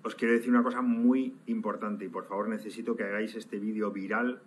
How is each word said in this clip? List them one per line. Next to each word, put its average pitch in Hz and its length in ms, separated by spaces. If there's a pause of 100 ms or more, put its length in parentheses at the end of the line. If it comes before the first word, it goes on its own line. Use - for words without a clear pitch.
os 110 120
quiero 117 180
decir 117 180
una 123 120
cosa 123 180
muy 123 540 (120)
importante 104 580
y, 90 40
por 92 160
favor, 101 220
necesito 107 480
que 104 80
hagáis 107 320
este 104 240
vídeo 107 320
viral 107 560